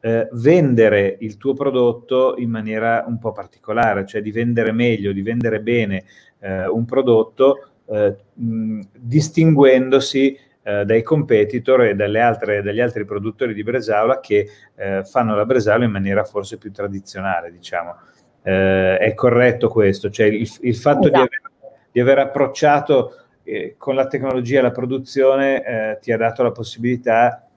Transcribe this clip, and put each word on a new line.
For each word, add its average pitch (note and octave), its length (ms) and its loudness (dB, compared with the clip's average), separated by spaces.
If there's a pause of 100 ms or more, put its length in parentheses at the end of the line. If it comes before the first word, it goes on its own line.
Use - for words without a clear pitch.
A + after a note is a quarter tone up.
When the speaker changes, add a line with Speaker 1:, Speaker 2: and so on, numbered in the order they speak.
Speaker 1:
eh, A2+ 300 0
vendere A#2 880 4
il G#2+ 160 -10
tuo C3+ 160 -4
prodotto B2+ 840 0
in A#2+ 100 -4
maniera A2 580 -2
un A#2 120 -6
po' G#2+ 140 -6
particolare, G#2 760 -4
cioè G#2+ 160 -8
di G#2+ 80 -8
vendere A2+ 420 -2
meglio, A2 400 0
di G2 80 -4
vendere A2+ 400 -4
bene, G#2+ 440 -2 (340)
eh, F#2+ 280 -8
un A2+ 200 -4
prodotto, B2 840 0 (160)
eh, G#2 300 -2 (160)
mh, A2 480 -6 (180)
distinguendosi, C3+ 1400 2 (240)
eh, G2+ 220 -4
dai A2 180 2
competitor B2 800 2
e G#2+ 120 2
dalle G#2 260 0
altre, G#2 420 0
dagli G#2 180 -4
altri A#2 240 -2
produttori G#2+ 480 -6
di G#2 100 -10
bresaola A2+ 580 0
che, - 260 0 (280)
eh, G2 300 -6
fanno A2+ 320 0
la G#2 80 2
bresaola A#2 400 2
in A2+ 60 0
maniera G2 340 -2
forse G2+ 320 -8
più G2+ 160 -16
tradizionale, G2 800 -8
diciamo. F2 460 -10 (460)
Eh, F#2+ 540 2
è G#2+ 160 2
corretto A#2+ 560 2
questo? G2+ 400 0
Cioè G#2+ 200 2
il, G#2+ 220 -2 (120)
il A#2+ 140 0
fatto D3 340 2
di - 40 0
Speaker 2:
Esatto. D#3+ 60 6
Speaker 1:
aver, - 560 -6 (160)
di A#2+ 80 2
aver C3+ 200 4
approcciato, C#3 960 0 (260)
eh, G#2+ 340 -8
con C3+ 180 -6
la C3 120 0
tecnologia C3 560 -2
la A#2+ 80 2
produzione, C3+ 920 0
eh, A2 380 -6
ti - 100 -10
ha A2+ 60 2
dato A2+ 260 0
la A#2 100 2
possibilità A#2+ 920 0 (120)